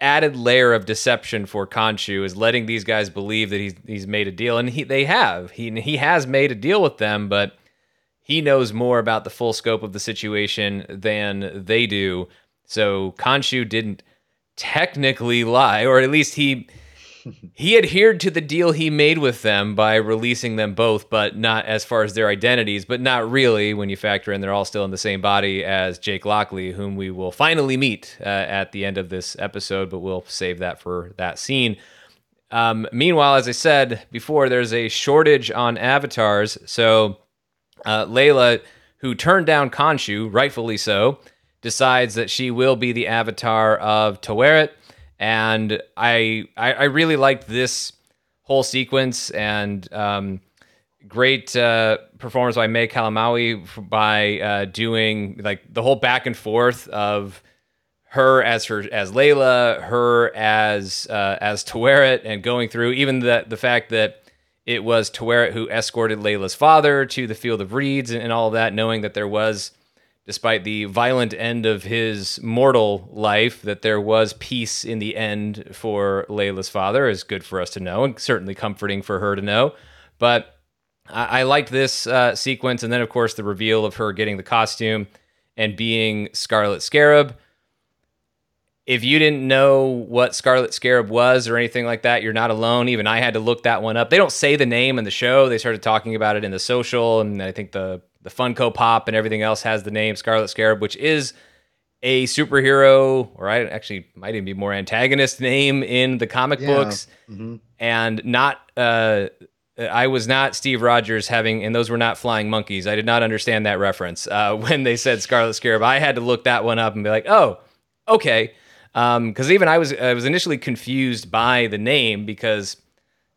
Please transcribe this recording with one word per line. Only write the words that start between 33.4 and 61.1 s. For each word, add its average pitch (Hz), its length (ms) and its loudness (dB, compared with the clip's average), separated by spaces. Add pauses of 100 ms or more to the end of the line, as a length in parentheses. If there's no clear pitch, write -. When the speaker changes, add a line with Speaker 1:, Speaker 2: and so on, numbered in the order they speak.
Speaker 1:
I 120 40 -4
said 135 500 2 (100)
before, 139 360 0
there's 123 240 0
a 117 160 -2
shortage 147 600 4
on 117 260 0
avatars, 110 880 2
so, 110 540 4 (640)
uh, 107 220 -2
Layla, 123 560 4 (360)
who 127 160 -4
turned 175 320 2
down 143 220 2
Khonshu, 113 640 -2
rightfully 117 440 -2
so, 107 420 0 (420)
decides 127 540 2
that 110 160 -4
she 127 220 -4
will 127 240 2
be 120 160 -2
the 113 160 -4
avatar 110 680 0
of 107 420 0
Taweret. 147 500 4 (480)
And 110 640 -2 (140)
I, 113 480 0 (120)
I, 123 180 0
I 135 100 0
really 151 320 2
liked 135 320 2
this 123 440 -4 (500)
whole 135 200 0
sequence, 131 680 -2
and, 104 640 -4
um, 101 480 -4 (680)
great, 123 480 0
uh, 113 420 2 (200)
performance 123 360 -2
by 113 140 2
May 117 180 0
Kalamaui 113 800 -2
f-, - 140 -18 (100)
by, 107 520 0
uh, 101 260 -2
doing, 110 760 -4
like, 101 300 -8
the 113 100 -4
whole 131 140 4
back 127 300 0
and 120 100 -6
forth 117 520 0
of 104 540 -4 (680)
her 131 320 6
as 113 240 0
her, 104 260 -6
as 101 200 -4
Layla, 127 720 4
her 120 520 2
as, 107 760 0